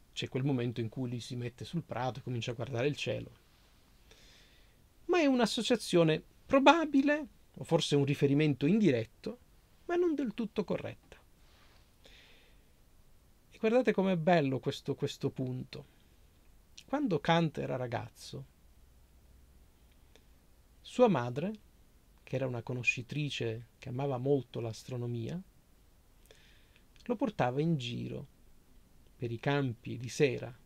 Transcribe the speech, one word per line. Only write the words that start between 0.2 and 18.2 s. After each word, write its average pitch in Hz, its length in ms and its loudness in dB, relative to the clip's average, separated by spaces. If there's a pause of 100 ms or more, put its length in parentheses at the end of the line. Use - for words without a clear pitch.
quel 131 160 -4
momento 127 380 0
in 113 80 -2
cui 131 180 -6
lui 120 120 -6
si 123 160 -10
mette 120 300 -8
sul - 180 -6
prato 123 340 -4
e 135 60 -14
comincia 123 260 -4
a 113 60 -4
guardare 120 320 -2
il 147 80 -2
cielo. 117 360 -6 (1700)
Ma 349 140 2
è 294 80 6
un'associazione 214 960 2 (240)
probabile, 294 800 4 (260)
o 143 100 -14
forse 160 320 2
un 143 100 4
riferimento 143 600 2
indiretto, 180 720 2 (480)
ma 349 120 -2
non 349 180 2
del 269 180 -2
tutto 220 300 -4
corretta. - 540 -8 (2250)
E - 80 -20
guardate 226 320 2
com'è 190 260 2
bello 151 400 4
questo, 135 380 -4
questo - 340 -4
punto. 127 560 -8 (1040)
Quando 262 320 0
Kant 165 400 2
era 139 160 -4
ragazzo, 123 720 -8 (2250)